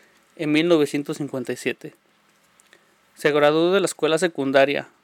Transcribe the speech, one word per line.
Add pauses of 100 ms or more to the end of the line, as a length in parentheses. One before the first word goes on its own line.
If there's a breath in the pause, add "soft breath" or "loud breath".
(360 soft breath)
en
mil
novecientos
cincuenta
y
siete. (1200 soft breath)
Se
graduó
de
la
escuela
secundaria (160)